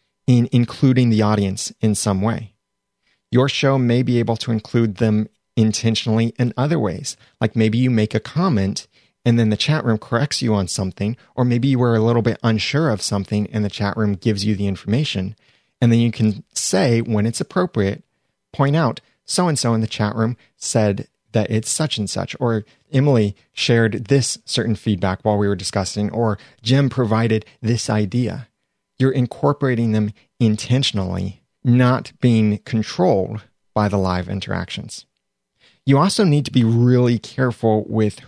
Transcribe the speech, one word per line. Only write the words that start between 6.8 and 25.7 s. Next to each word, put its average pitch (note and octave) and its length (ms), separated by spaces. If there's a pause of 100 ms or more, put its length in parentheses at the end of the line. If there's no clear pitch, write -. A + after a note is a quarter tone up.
Like, - 160
maybe A2 220
you B2+ 140
make A2 240
a G#2+ 40
comment A2 680 (360)
and A#2 140
then A2+ 120
the G#2+ 60
chat D3 300
room A2+ 140
corrects - 420
you A#2 120
on G2 140
something, G#2 480 (200)
or B2+ 100
maybe A#2+ 220
you C3 100
were A#2+ 180
a G#2+ 60
little A#2 220
bit A2+ 200
unsure A#2+ 460
of G#2 140
something G#2 500
and G#2+ 100
the G2+ 60
chat G2+ 260
room G#2 200
gives G2+ 280
you G#2+ 120
the G2+ 120
information. G2+ 680 (440)
And A#2 120
then A#2 80
you A#2 120
can A2 320 (100)
say, C3 480
when A2 260
it's A#2 120
appropriate, - 640 (480)
point C#3 240
out, D3+ 240 (260)
"So-and-so D3+ 500
in A2 60
the A2 60
chat G#2 280
room A2 200 (220)
said G#2 500 (240)
that A2 200
it's A2+ 180
such - 300
and G2+ 100
such," - 300
or, A2+ 260 (260)
"Emily C3 440 (180)
shared A2+ 520
this - 400
certain A2 300
feedback F#2+ 460
while G#2+ 160
we G2+ 100
were G2+ 80
discussing," G2 540